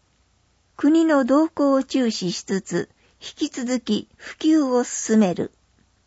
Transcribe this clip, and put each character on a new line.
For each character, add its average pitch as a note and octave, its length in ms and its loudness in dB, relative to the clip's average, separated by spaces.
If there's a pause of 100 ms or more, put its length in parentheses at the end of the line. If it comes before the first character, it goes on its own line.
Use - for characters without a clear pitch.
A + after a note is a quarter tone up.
(760)
国 D#4+ 300 2
の C#4+ 180 2
動 C#4+ 240 2
向 C#4+ 240 0
を C4+ 120 2
注 B3 280 -2
視 F3+ 200 -4
し - 120 -10
つ F#3+ 180 -4
つ、 - 280 -6 (320)
引 - 280 -8
き - 0 -
続 B3 300 -4
き - 380 -4
普 - 220 -18
及 D#4 260 2
を B3 180 2
進 - 360 0
め F#3 140 4
る。 - 180 -8 (560)